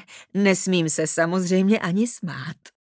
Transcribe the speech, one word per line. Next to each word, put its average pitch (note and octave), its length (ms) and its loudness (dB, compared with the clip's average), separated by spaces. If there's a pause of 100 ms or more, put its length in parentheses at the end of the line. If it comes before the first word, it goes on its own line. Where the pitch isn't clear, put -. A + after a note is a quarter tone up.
(340)
nesmím F#3 540 2
se D#3 180 0
samozřejmě F#3 720 2
ani G3 280 0
smát. D#3+ 500 -6 (280)